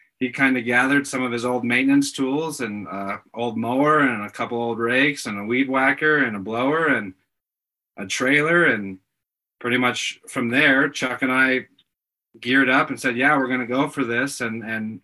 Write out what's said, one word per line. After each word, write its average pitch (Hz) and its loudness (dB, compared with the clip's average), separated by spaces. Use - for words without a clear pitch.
he 127 -2
kinda 131 0
gathered 131 2
some 127 -4
of 123 -4
his 117 -4
old 123 -2
maintenance 135 4
tools 143 -2
and, 104 -6
uh, 98 -8
old 113 -4
mower 135 2
and 123 2
a 104 -8
couple 117 -6
old 117 -2
rakes 131 0
and 104 -6
a 101 -8
weed 123 0
whacker 139 2
and 120 0
a 101 -6
blower 131 0
and 107 -2
a 104 -8
trailer. 147 2
And 101 -2
pretty 120 0
much 123 -2
from 120 -4
there, 139 4
Chuck 127 -4
and 131 0
I 131 2
geared 127 2
up 131 2
and 123 -6
said, 123 -2
"Yeah, 139 4
we're 135 0
gonna 127 -2
go 131 0
for 143 -4
this." 123 -2
And, 113 -4
and, 110 -8